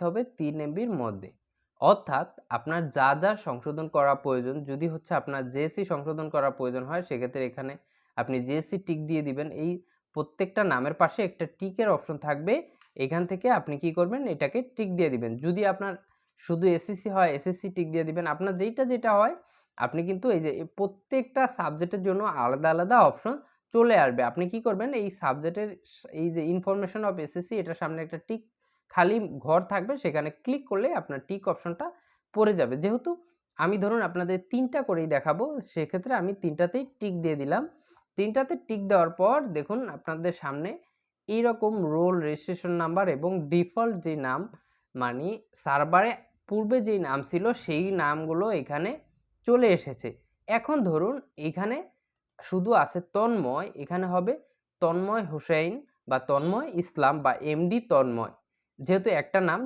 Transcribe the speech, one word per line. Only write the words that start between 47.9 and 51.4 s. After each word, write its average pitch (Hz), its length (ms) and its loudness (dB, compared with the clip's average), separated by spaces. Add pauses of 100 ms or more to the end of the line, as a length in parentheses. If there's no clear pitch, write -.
নামগুলো 160 600 0
এখানে 156 400 -2 (560)
চলে 240 200 6
এসেছে। 147 420 0 (380)
এখন 233 360 0
ধরুন 180 320 2 (220)
এইখানে 180 400 -4 (680)